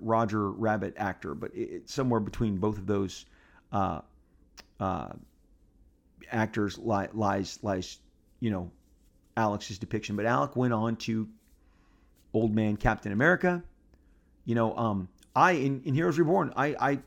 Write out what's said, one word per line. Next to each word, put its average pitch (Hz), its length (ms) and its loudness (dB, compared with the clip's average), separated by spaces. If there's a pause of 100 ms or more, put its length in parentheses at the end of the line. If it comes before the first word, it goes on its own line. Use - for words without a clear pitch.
Roger 110 500 2
Rabbit 107 480 0
actor, 90 360 -6
but - 200 -10
it, - 160 -6
it, 85 180 -12
somewhere 123 320 0
between 101 380 -2
both 104 180 0
of 95 100 -10
those, 98 380 -2 (480)
uh, 92 300 0 (800)
uh, 87 320 -2 (1200)
actors 107 460 0
li-, 101 340 0
lies, 98 500 -2
lies, 95 360 -4 (420)
you 117 100 0
know, 90 200 -4 (680)
Alex's 104 420 0
depiction. 104 380 -4
But 104 100 0
Alec 135 300 0
went 123 160 2
on 113 240 0
to 110 320 -4 (1040)
Old 110 220 2
Man 107 220 2
Captain 107 360 0
America. 175 500 4 (840)
You 117 80 0
know, 113 220 2
um, 101 320 0 (280)
I, 180 160 8
in, 135 320 0
in 139 100 0
Heroes 160 240 2
Reborn, 165 380 4
I, 143 240 0
I 139 140 2 (120)